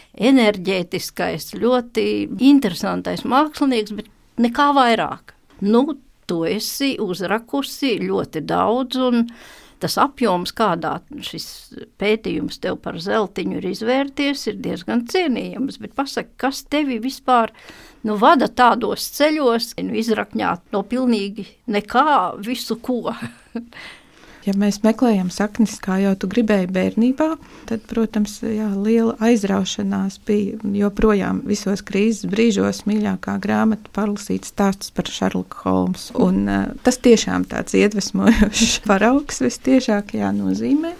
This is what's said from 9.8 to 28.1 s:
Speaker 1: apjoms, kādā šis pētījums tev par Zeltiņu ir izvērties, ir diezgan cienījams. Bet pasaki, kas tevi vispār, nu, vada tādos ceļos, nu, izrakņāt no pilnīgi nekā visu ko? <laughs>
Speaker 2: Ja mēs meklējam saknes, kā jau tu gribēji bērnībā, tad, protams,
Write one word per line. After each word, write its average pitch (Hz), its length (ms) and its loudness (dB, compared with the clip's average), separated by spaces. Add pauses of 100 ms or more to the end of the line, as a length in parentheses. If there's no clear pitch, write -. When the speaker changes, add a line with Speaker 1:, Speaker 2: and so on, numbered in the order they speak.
Speaker 1:
apjoms, 202 540 -2
kādā 170 440 -2 (200)
šis - 320 -12 (440)
pētījums 208 680 -2
tev 185 200 -4
par - 180 -8
Zeltiņu 190 600 -2
ir 190 80 -4
izvērties, 269 800 -2
ir 202 80 -6
diezgan 190 500 -4
cienījams. 247 760 -4
Bet 214 140 -14
pasaki, - 400 -6
kas - 300 -4
tevi 285 340 -2
vispār, 240 540 0 (460)
nu, 214 180 -4
vada 285 320 6
tādos 233 600 2
ceļos, 285 680 0
nu, 190 200 -6
izrakņāt 208 760 -2
no 262 100 0
pilnīgi 214 640 -2 (180)
nekā 220 440 2 (280)
visu 226 440 -6
ko? 240 320 -4 (420)
<laughs> 233 80 -8 (840)
Speaker 2:
Ja 196 100 0
mēs 202 240 2
meklējam 220 480 2
saknes, 208 520 0
kā 190 200 -2
jau 196 160 2
tu 196 160 -6
gribēji 208 400 2
bērnībā, 214 560 2 (360)
tad, 226 200 -6
protams, 214 580 -2